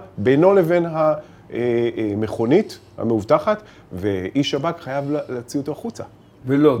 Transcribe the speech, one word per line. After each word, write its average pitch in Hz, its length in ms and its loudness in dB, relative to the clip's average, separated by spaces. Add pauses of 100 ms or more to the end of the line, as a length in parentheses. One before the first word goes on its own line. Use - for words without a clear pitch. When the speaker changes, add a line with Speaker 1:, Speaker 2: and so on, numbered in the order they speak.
(180)
Speaker 1:
בינו 139 360 4
לבין 175 320 4
ה-, 170 80 -6
אה, 156 200 2 (840)
אה, 107 200 -2
מכונית 117 640 0 (180)
המאובטחת, 143 640 0 (320)
ואיש 95 580 -2
שב"כ 160 280 -4
חייב 139 320 -6
לה-, 151 80 -2 (100)
להוציא 123 300 -8
אותו 139 120 -6
החוצה. - 320 -10 (420)
Speaker 2:
ולא. 139 340 4